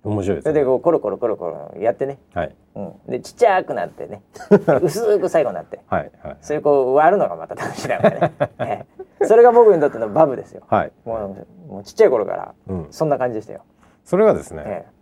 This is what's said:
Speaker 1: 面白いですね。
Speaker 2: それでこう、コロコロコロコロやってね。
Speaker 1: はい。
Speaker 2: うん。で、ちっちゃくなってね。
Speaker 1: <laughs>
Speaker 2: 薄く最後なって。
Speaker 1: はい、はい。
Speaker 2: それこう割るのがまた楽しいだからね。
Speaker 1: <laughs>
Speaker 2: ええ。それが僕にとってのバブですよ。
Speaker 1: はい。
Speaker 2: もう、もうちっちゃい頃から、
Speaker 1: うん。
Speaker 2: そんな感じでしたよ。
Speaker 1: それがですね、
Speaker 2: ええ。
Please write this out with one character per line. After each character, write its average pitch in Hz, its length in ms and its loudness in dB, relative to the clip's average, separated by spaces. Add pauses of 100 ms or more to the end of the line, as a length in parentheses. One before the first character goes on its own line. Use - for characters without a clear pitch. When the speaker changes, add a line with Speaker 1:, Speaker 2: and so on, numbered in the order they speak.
Speaker 1:
面 104 200 -4
白 101 100 -2
い - 40 0
で - 40 -10
す - 40 -16
ね。 151 60 0
Speaker 2:
そ 147 40 -2
れ 151 60 2
で 131 40 0
こ 131 100 2
う、 120 60 -4
コ 175 100 0
ロ 160 100 0
コ 104 80 -4
ロ 92 80 -6
コ 120 100 -4
ロ 104 80 -2
コ 92 100 -12
ロ 76 320 -12
や 107 140 -2
っ - 40 -6
て 139 100 -6
ね。 139 140 -12 (140)
Speaker 1:
は 82 120 -4
い。 - 100 -18 (200)
Speaker 2:
う 107 60 -12
ん。 95 120 -12 (160)
で、 123 100 -6
ち - 120 -16
っ - 40 -20
ち 233 120 4
ゃ 185 180 2
く - 80 -10
な 87 140 -6
っ - 20 -16
て - 180 -16
ね。 104 140 -16 (300)
Speaker 1:
<laughs> 180 300 4
Speaker 2:
薄 202 380 0
く 180 80 -2
最 151 160 0
後 117 80 -2
な 82 100 -10
っ - 40 -18
て。 - 220 -18
Speaker 1:
は 92 120 -2
い、 73 120 -10 (120)
は 73 80 -12
い。 - 80 -18
Speaker 2:
そ - 140 -8
れ 151 80 -4
こ 139 320 2
う - 20 2
割 156 160 6
る 202 60 2
の 156 100 0
が 87 80 -6
ま 80 120 -14
た - 80 -14
楽 - 200 -10
し - 100 -12
い - 40 -6
だ 95 100 -2
か 202 100 6
ら - 100 -2
ね。 160 140 0 (260)
Speaker 1:
<laughs> - 0 -
Speaker 2:
え 117 260 -8 (360)
え。 392 40 2
そ 220 100 4
れ 233 80 8
が 240 80 8
僕 233 240 8
に 156 60 0
と 147 60 2
っ 131 40 0
て 120 60 -14
の 113 100 -4
バ 151 180 4
ブ 131 120 -4
で - 80 -14
す - 80 -20
よ。 - 140 -20
Speaker 1:
は 95 180 0
い。 - 60 -16 (120)
Speaker 2:
も 107 320 -10 (320)
う、 - 60 -20
も 98 60 -14
う 101 40 -18
ち - 80 -20
っ - 40 -20
ち 220 80 0
ゃ - 20 8
い 165 40 4
頃 110 160 0
か 92 80 -8
ら、 50 200 -12 (140)
Speaker 1:
う 95 60 -10
ん。 82 180 -8
Speaker 2:
そ - 120 -6
ん 156 60 -2
な 139 80 0
感 127 140 -2
じ 110 40 -10
で 107 60 -8
し - 60 -20
た - 60 -16
よ。 - 80 -18 (440)
Speaker 1:
そ - 100 -4
れ 208 80 2
が 202 100 4
で 76 100 -4
す - 80 -18
ね、 78 140 -14
Speaker 2:
え 95 220 -10
え。 - 140 -20